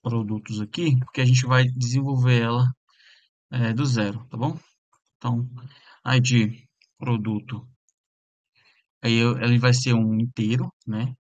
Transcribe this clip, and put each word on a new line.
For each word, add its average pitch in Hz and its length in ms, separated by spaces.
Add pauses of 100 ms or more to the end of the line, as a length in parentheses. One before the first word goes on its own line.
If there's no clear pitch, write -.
produtos 110 600
aqui, 143 400
porque 127 200
a 131 40
gente 127 220
vai 127 180
desenvolver 127 760
ela, 120 280 (800)
é, 117 220
do 127 120
zero, 110 440
tá - 80
bom? 147 200 (600)
Então, 120 320 (560)
I 127 160
D 120 480 (280)
produto, 107 720 (1300)
aí 117 120
eu, 120 240
ele 120 200
vai 123 160
ser 127 200
um 110 200
inteiro, 117 580 (140)
né? 110 260 (160)